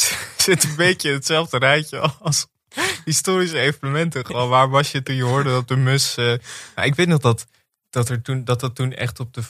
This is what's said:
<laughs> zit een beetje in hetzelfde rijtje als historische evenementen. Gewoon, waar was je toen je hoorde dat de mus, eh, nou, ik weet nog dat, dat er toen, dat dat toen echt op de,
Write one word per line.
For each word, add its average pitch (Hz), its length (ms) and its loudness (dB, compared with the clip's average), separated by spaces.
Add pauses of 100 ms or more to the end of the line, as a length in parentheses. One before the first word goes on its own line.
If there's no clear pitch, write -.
(140)
<laughs> - 220 -10
zit - 280 2
een 151 120 -4
beetje 175 320 2
in 143 60 2
hetzelfde 156 440 -2
rijtje 139 420 2
als 151 460 -2 (580)
historische 175 540 0
evenementen. 139 680 -2
Gewoon, 123 220 -2
waar 131 220 4
was 139 200 2
je 135 120 -4
toen 135 120 -4
je 131 80 -2
hoorde 131 280 2
dat 127 180 0
de 131 80 0
mus, 135 400 2
eh, 120 80 0 (500)
nou, 110 140 -2
ik 147 60 2
weet 180 140 2
nog 160 120 4
dat, 117 260 2 (440)
dat 120 180 -2
er 120 140 -4
toen, 131 220 -4
dat 120 160 0
dat 127 140 -4
toen 127 180 -2
echt - 280 -6
op 120 140 -12
de, 117 160 -8